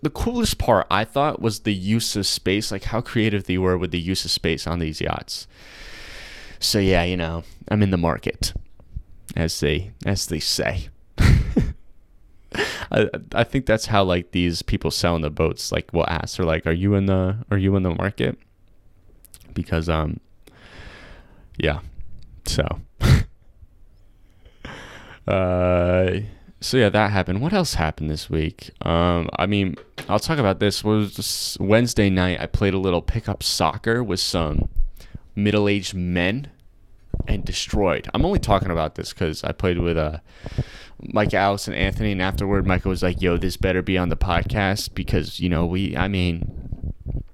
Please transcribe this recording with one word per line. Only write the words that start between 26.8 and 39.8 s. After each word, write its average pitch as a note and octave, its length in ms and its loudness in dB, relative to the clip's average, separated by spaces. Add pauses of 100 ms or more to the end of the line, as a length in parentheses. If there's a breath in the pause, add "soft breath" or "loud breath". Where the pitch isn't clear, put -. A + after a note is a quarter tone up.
that G#2 220 2
happened. F#2+ 320 0
What E3+ 100 0
else F#3 220 0
happened D2+ 340 -2
this D#2 220 -6
week? D#2+ 400 -4 (100)
Um, E2+ 560 2
I E2+ 80 0
mean, G2 320 0 (320)
I'll G#2 100 2
talk D#3+ 200 -2
about G2 200 4
this. G#2 240 2
What G#2+ 120 2
was G#2 220 0
this - 440 -6
Wednesday G#2+ 480 4
night? F#2 320 2
I F2 60 -6
played G2 260 2
a F#2+ 60 0
little F2+ 240 2
pickup - 400 -4
soccer A2 600 0
with F#2 180 -2
some D#2+ 500 0 (640 loud breath)
middle-aged G2+ 580 2
men F2+ 540 0 (800)
and F#2+ 180 0
destroyed. - 720 -2
I'm B2+ 100 2
only F#3+ 140 2
talking G2 320 2
about D#2+ 240 0
this - 180 -8
'cause D#2+ 320 -2
I - 80 -2
played F2+ 260 0
with, E2+ 200 2